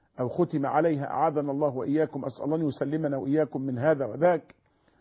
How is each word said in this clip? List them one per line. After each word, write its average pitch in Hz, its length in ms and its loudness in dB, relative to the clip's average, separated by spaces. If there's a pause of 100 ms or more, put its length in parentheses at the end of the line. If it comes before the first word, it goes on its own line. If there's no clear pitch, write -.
(200)
أو 123 80 0
ختم 156 380 0
عليها، 147 400 2
أعاذنا 147 460 0
الله 139 240 0
وإياكم. 147 480 0
أسأل - 200 -6
الله 151 120 0
أن 160 120 0
يسلمنا 143 480 -2
وإياكم 139 440 0
من 131 180 -4
هذا 143 280 2
وذاك، 151 480 0 (460)